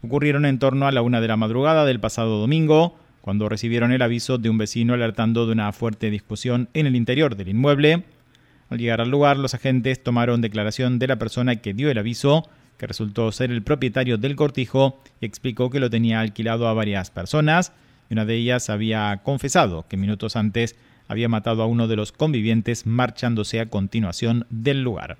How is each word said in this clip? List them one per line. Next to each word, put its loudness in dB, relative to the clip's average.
ocurrieron 2
en 2
torno 2
a 2
la 2
una 2
de 0
la 2
madrugada 2
del 2
pasado -2
domingo, 4
cuando -2
recibieron 0
el 2
aviso 0
de 0
un 2
vecino 0
alertando 0
de 0
una 0
fuerte -4
discusión -4
en 0
el 2
interior 0
del -8
inmueble. 4
Al -6
llegar 0
al -2
lugar, 4
los -2
agentes -2
tomaron 2
declaración -2
de 0
la 0
persona -2
que -6
dio 0
el 0
aviso, 2
que -10
resultó -4
ser -2
el -4
propietario 0
del -2
cortijo, 0
y -6
explicó -4
que -2
lo 0
tenía 2
alquilado -2
a 2
varias -2
personas, 0
y -4
una 0
de -2
ellas -2
había -2
confesado 0
que -6
minutos -2
antes 0
había -2
matado 0
a 0
uno 0
de 0
los -4
convivientes 0
marchándose -2
a -4
continuación -2
del -2
lugar. -6